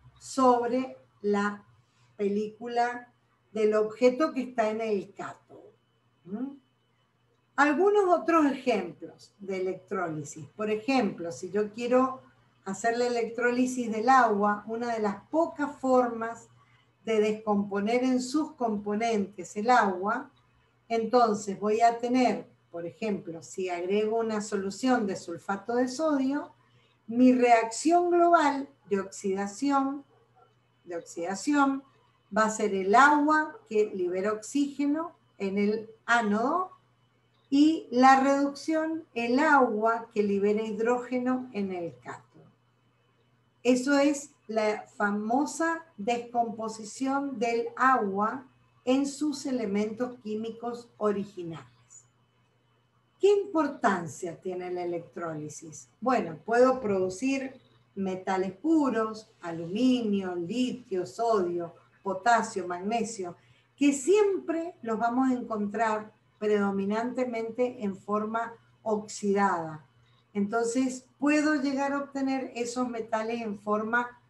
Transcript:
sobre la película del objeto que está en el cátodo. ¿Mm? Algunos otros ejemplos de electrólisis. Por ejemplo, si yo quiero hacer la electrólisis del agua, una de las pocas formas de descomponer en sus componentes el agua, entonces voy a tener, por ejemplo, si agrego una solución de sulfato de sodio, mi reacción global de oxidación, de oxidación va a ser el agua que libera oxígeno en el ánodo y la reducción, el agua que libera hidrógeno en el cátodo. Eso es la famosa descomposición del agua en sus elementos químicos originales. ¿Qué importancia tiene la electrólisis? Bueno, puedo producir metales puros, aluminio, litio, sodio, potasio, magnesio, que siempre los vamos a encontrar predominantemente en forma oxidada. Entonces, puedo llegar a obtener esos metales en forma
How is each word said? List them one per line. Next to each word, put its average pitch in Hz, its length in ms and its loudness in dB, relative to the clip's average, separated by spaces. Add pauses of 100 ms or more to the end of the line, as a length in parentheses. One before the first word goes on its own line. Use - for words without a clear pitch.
(200)
sobre 254 800 2 (240)
la 202 420 -2 (540)
película 240 960 -4 (400)
del 214 200 2
objeto 247 600 2
que 262 80 -4
está 214 280 -2
en 220 120 -4
el 208 320 -4
cátodo. - 580 -16 (540)
¿Mm? 247 320 -8 (1000)
Algunos 370 520 4
otros 330 380 4
ejemplos 214 960 -4
de 190 220 -6
electrólisis. 175 840 -6 (100)
Por 214 140 -4
ejemplo, 214 600 -2
si 175 200 -12
yo 208 220 -2
quiero 254 480 0 (440)
hacer 233 320 -2
la 247 100 2
electrólisis 240 840 0
del 220 180 0
agua, 214 580 4
una 233 260 -4
de 220 60 -4
las 202 300 -2
pocas 311 500 -2
formas 233 720 0 (560)
de 220 140 2
descomponer 208 840 0
en 254 180 0
sus 302 320 -4
componentes 208 1040 -4
el 214 120 0
agua, 214 600 2 (560)
entonces 220 720 2
voy 214 220 0
a 233 160 4
tener, 247 500 2 (240)
por 170 140 -8
ejemplo, 165 560 -6
si 185 280 -8
agrego 208 500 0
una 220 220 -2
solución 208 640 -2
de 180 80 -4
sulfato 196 600 -6
de 247 120 2
sodio, 294 680 -2 (540)
mi 247 260 6
reacción 247 800 4
global 320 580 4 (200)
de 196 100 0
oxidación, 269 1040 -2 (840)
de 170 120 -10
oxidación 269 840 0 (520)
va 214 100 4
a 208 40 2
ser 208 240 -2
el 190 220 0
agua 294 600 6 (100)
que 208 260 0
libera 185 380 -2
oxígeno 285 840 -4 (220)
en 196 200 -4
el 214 320 0 (160)
ánodo 240 680 0 (800)
y 302 400 4
la 262 300 8
reducción, 311 840 0 (100)
el 240 240 0
agua 240 760 2
que 208 80 2
libera 202 400 0
hidrógeno 247 920 -2
en 196 180 -4
el 170 280 -8
cátodo. - 260 -16 (1400)
Eso 254 340 4
es 285 340 2 (160)
la 214 380 -2 (100)
famosa 247 880 -2 (120)
descomposición 240 1400 -4
del 233 360 -2
agua 226 720 0 (380)
en 269 200 2
sus 294 400 -4
elementos 220 760 -2
químicos 226 760 -8
originales. 190 720 -4 (1500)
¿Qué 381 80 4
importancia 240 1120 0
tiene 180 320 -8
la 180 120 -6
electrólisis? 165 1080 -10 (100)
Bueno, 208 460 -2
puedo 247 340 4
producir 208 720 -2 (420)
metales 190 580 -4
puros, 247 760 0 (120)
aluminio, 190 920 0
litio, 190 720 -4
sodio, 175 720 -2 (260)
potasio, 196 640 0
magnesio, 185 680 -6 (400)
que 285 160 4
siempre 339 920 0
los 226 160 -4
vamos 240 320 2
a 254 40 2
encontrar 214 800 -2 (260)
predominantemente 220 1400 -2
en 190 140 -4
forma 220 560 -4 (300)
oxidada. 196 1000 -2 (480)
Entonces, 233 720 -2 (140)
puedo 302 360 2
llegar 277 360 0
a 285 80 -2
obtener 269 560 -4
esos 240 320 -4
metales 226 540 -4
en 208 180 -8
forma 220 720 -2